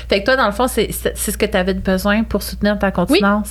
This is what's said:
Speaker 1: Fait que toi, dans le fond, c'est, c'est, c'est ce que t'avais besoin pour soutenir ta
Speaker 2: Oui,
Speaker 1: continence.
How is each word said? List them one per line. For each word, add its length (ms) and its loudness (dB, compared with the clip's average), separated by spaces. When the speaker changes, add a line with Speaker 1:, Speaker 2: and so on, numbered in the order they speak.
Speaker 1:
Fait 120 2
que 40 -8
toi, 100 4
dans 120 2
le 40 0
fond, 160 0
c'est, 240 -2
c'est, 240 -4
c'est 160 -4
ce 60 -6
que 80 0
t'avais 300 0
besoin 480 0
pour 180 -2
soutenir 380 0
ta 80 2
Speaker 2:
Oui, 60 -2
Speaker 1:
continence. 580 2